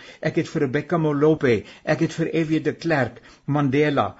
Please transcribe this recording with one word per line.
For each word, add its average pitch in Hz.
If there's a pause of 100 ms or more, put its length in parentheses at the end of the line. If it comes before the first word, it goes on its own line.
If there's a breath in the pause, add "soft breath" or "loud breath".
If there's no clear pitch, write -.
(260 loud breath)
ek 156
het 165
vir 156
Rebecca 147
Molope, 147 (220 loud breath)
ek -
het 160
vir 160
F 156
W 156
de 139
Klerk, 139 (240 soft breath)
Mandela, 143